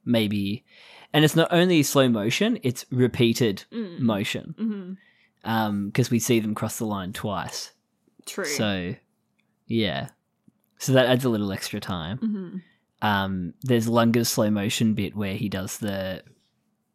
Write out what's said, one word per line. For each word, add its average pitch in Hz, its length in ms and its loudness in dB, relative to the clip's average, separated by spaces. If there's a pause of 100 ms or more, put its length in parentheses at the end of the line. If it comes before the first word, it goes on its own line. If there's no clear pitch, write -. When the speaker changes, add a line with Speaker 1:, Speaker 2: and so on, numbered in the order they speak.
Speaker 1:
maybe, 104 600 0 (480)
and 151 120 6
it's 151 100 4
not 165 160 4
only 175 320 4
slow 135 260 4
motion, 120 540 0
it's - 300 -2
repeated 117 800 2
Speaker 2:
Mm. 190 260 -8
Speaker 1:
motion. 113 580 -2
Speaker 2:
Mm-hmm. 196 960 -10
Speaker 1:
Um, 104 400 0
'cause 123 220 2
we 113 80 2
see 117 180 2
them 107 160 0
cross - 240 -6
the 117 80 -4
line 98 260 -4
twice. - 600 -8 (520)
Speaker 2:
True. - 200 -10
Speaker 1:
So, 101 500 -4 (720)
yeah. 85 440 -2 (680)
So - 140 -2
that 127 140 6
adds 127 180 2
a 127 40 2
little 101 240 0
extra - 280 -8
time. 90 380 -6
Speaker 2:
Mm-hmm. 196 380 -6 (500)
Speaker 1:
Um, 92 560 -2
there's 120 260 2
Lunga's 117 400 4
slow 110 200 0
motion 107 460 0
bit 98 220 -4
where 101 180 -4
he 107 140 -4
does 95 300 -6
the, 98 440 -6 (720)